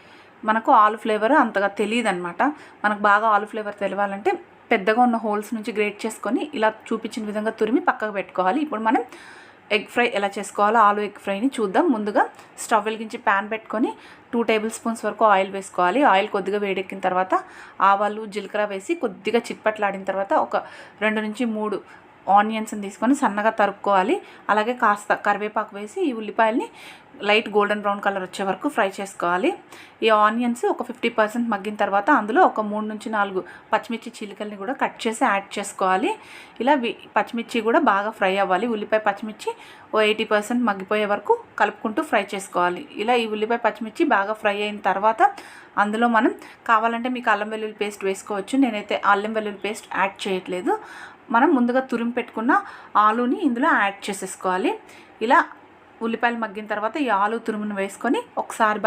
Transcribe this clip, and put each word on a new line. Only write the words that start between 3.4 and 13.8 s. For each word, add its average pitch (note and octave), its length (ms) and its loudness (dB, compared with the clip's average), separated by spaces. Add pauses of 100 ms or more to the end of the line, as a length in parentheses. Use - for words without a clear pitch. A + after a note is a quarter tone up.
ఫ్లేవర్ G#3 300 -8
తెలవాలంటే G3+ 500 -2 (380)
పెద్దగా A3 360 2
ఉన్న A3+ 180 0
హోల్స్ G#3 320 -4
నుంచి G#3+ 220 -8
గ్రేట్ G#3 260 -2
చేసుకొని A3 380 -4 (160)
ఇలా A3 100 2 (220)
చూపించిన A3 400 -6
విధంగా G#3+ 280 -4
తురిమి A3+ 300 2
పక్కకు G#3+ 300 -2
పెట్టుకోవాలి. F#3+ 480 0
ఇప్పుడు A3 220 -6
మనం G4 140 2 (720)
ఎగ్ G3 180 -4
ఫ్రై A#3+ 120 2 (120)
ఎలా G3+ 180 0
చేసుకోవాలో G#3 440 2 (100)
ఆలు G#3 160 0
ఎగ్ G3+ 180 -10
ఫ్రైని G3+ 320 -2
చూద్దాం. A3+ 380 2
ముందుగా G#3+ 280 0 (400)
స్టవ్ G#3 260 0
వెలిగించి A3 380 -6
ప్యాన్ G3+ 280 2
పెట్టుకొని A3 360 -2 (440)